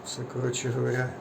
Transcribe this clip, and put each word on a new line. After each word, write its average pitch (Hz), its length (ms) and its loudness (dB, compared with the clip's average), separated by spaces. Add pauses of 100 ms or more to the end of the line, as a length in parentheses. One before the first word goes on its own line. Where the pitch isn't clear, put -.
Все, - 160 -6
коротше 123 480 0
говоря, 123 380 2 (120)